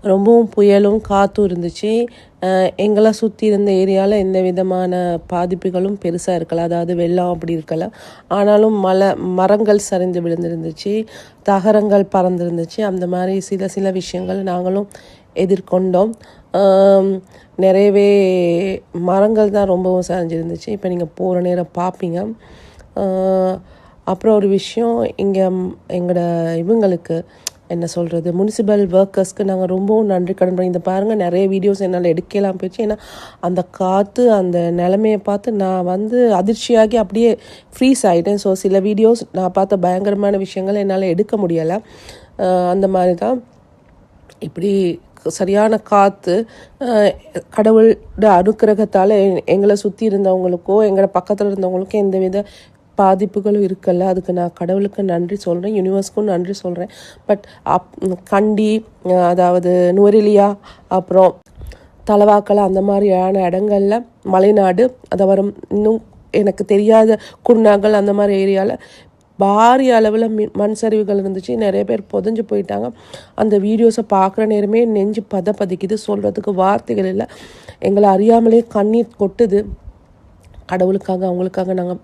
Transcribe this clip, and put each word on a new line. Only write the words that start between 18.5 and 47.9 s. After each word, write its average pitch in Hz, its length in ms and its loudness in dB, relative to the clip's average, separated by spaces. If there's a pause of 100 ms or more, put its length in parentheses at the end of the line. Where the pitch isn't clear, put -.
மரங்கள் 196 600 0
தான் 202 140 0
ரொம்பவும் 185 420 0
சரிஞ்சிருந்துச்சு. 165 600 -6
இப்ப 202 180 -6
நீங்க 175 260 -4
போற 185 280 -2
நேரம் 180 360 -2
பார்ப்பீங்க. 180 560 -6 (640)
ஆ, 190 640 -2 (440)
அப்புறம் 190 320 0
ஒரு 202 120 2
விஷயம், 226 680 -2
இங்க, 190 340 0
ம், 185 280 -6 (120)
எங்கட 180 300 -4 (340)
இவங்களுக்கு, 170 720 -2 (440)
என்ன 170 180 -6
சொல்றது, 170 460 -4
முனிசிபல் 202 560 0
ஒர்க்கர்ஸ்க்கு 190 560 0
நாங்க 190 220 -2
ரொம்பவும் 196 400 0
நன்றி 185 280 -2
கடன் 185 200 0
படி-, 180 120 -2
இந்த 175 140 -2
பாருங்க, 196 360 -2
நிறைய 185 320 0
வீடியோஸ் 196 320 0
என்னால 180 280 -2
எடுக்கலாம் 190 500 -2
போயிடுச்சு. 185 220 -10
ஏன்னா, 214 180 -4 (420)
அந்த 180 320 -2
காத்து, 202 600 0
அந்த 175 400 0
நிலைமையை 196 480 0
பார்த்து 208 320 -4
நான் 185 320 -2
வந்து 214 500 0
அதிர்ச்சியாகி 220 600 2
அப்படியே 220 420 0 (420)
ஃப்ரீஸ் 254 260 2
ஆயிட்டேன். 175 300 2
So, 196 180 -2
சில 190 260 0
வீடியோஸ் 214 420 2 (100)
நான் 185 200 -4
பார்த்த 196 260 0
பயங்கரமான 202 600 -2
விஷயங்களை 196 440 -4
என்னால 190 260 -2
எடுக்க 196 300 -2
முடியல. 170 420 -2 (600)
ஆ, 180 300 0
அந்த 190 180 0
மாதிரி 185 260 0
தான். 233 300 -4 (960)
இப்படி 180 600 -2 (280)
சரியான 202 500 0
காத்து, 202 680 0 (360)
ஆ, 269 40 -6 (720)
கடவுளோட 220 420 4 (220)